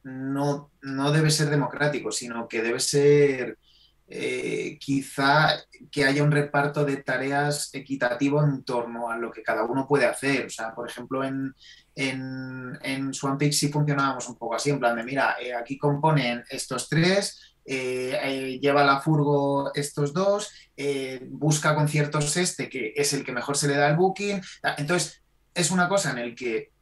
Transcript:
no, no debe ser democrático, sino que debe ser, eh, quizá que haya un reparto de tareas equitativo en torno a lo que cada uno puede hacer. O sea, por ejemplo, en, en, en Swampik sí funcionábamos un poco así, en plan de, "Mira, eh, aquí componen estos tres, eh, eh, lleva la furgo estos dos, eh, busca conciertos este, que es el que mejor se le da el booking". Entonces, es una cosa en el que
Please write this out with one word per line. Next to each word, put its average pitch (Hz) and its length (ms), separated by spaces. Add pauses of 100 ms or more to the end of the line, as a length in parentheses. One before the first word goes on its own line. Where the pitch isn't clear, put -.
no, 139 680 (100)
no 139 300
debe 151 200
ser 147 180
democrático, 143 640
sino 117 360
que 113 160
debe 120 160
ser, 143 800 (500)
eh, - 720
quizá 139 840 (280)
que 143 120
haya 139 200
un 147 80
reparto 147 520
de 139 140
tareas 139 760
equitativo 139 680
en 135 200
torno 117 460
a 117 80
lo 117 140
que 110 120
cada 117 200
uno 135 240
puede 135 180
hacer. 135 420
O - 20
sea, 113 260
por 120 140
ejemplo, 131 340
en, 135 300 (420)
en, 131 880
en 135 300
Swampik 143 400
sí 147 160
funcionábamos 143 580
un 123 100
poco 110 180
así, 143 140
en 135 100
plan 120 180
de, 113 60
"Mira, 131 380
eh, 123 120
aquí 120 240
componen 143 720
estos 127 400
tres, 185 680 (100)
eh, 127 580
eh, 131 380
lleva 143 220
la 139 180
furgo 139 760
estos 143 380
dos, 202 380 (240)
eh, 135 540
busca 151 460
conciertos 147 600
este, - 320
que 113 260
es 143 180
el 131 100
que 127 80
mejor 127 260
se 147 100
le 143 100
da 147 120
el 151 80
booking". 190 440 (360)
Entonces, 156 460 (300)
es 175 180
una 180 180
cosa 196 220
en 123 80
el 120 160
que 110 360 (100)